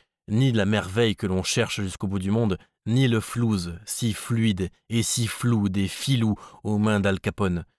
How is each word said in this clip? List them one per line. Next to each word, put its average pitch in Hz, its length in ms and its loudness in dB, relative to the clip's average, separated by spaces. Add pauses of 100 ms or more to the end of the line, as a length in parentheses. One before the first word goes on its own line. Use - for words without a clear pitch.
(280)
ni 123 240 2
la 107 120 2
merveille 104 520 2
que - 100 -4
l'on 92 160 0
cherche 107 400 -2
jusqu'au 95 260 -6
bout 98 100 -2
du 95 120 -2
monde, 107 260 2 (300)
ni 123 220 2
le 113 120 2
flouze, 98 640 -2
si - 260 -4
fluide 107 580 0 (200)
et 113 120 2
si 117 240 -2
flou 107 440 0
des 98 180 0
filous 117 480 0 (280)
aux 104 120 0
mains 104 240 2
d'Al 98 180 2
Capone, 90 460 -2 (140)